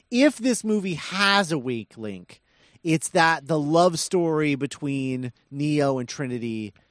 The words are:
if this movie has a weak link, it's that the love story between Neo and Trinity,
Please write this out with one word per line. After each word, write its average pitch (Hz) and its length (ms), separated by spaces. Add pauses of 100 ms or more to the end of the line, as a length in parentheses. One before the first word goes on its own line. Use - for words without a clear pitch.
(100)
if 269 260
this 233 260
movie 202 320
has 196 560
a 165 80
weak 120 380
link, 101 440 (440)
it's 160 240
that 165 400
the 156 100
love 165 400
story 156 560
between 131 760 (180)
Neo 143 480
and 123 100
Trinity, 113 640 (180)